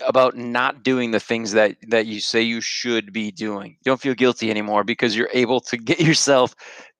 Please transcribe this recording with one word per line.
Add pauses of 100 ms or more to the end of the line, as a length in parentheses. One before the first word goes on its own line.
about
not
doing
the
things
that, (120)
that
you
say
you
should
be
doing.
You
don't
feel
guilty
anymore
because
you're
able
to
get
<laughs>
yourself (440)